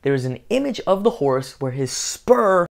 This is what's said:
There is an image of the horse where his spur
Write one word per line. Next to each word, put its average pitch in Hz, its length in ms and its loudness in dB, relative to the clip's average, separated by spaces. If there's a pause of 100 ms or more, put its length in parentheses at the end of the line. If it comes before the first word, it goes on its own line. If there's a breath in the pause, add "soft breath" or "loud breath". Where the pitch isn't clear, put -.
There 139 120 0
is 127 100 -2
an 127 160 -6 (100)
image 269 360 -2
of 190 180 0
the 233 60 4
horse 135 500 -2
where 131 120 -4
his 135 180 -4
spur 196 840 2